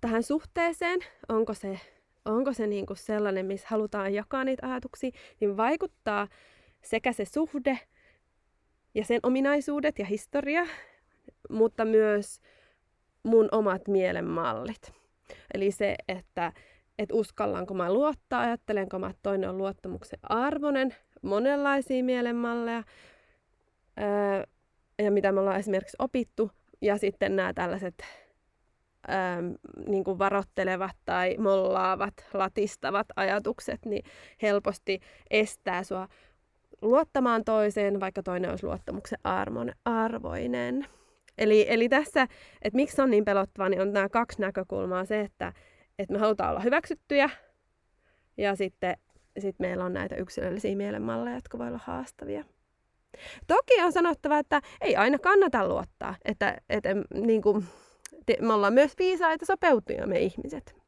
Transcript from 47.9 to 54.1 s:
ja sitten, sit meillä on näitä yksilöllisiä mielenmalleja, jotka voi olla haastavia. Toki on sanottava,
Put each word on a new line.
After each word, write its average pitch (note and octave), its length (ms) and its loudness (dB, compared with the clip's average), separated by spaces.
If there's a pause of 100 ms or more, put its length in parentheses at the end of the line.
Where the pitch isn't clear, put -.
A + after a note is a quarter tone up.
ja G3 200 0
sitten, F#3 400 -4 (420)
sit G3 200 -6
meillä F3+ 260 -4
on F3+ 80 -4
näitä F#3+ 240 -6
yksilöllisiä F#3 600 -4
mielenmalleja, A3 600 -4
jotka B3 220 -14
voi A#3+ 100 -8
olla A#3+ 140 -10
haastavia. A3+ 640 -10 (1000)
Toki G#4+ 360 6
on F4 100 4
sanottava, E4 460 2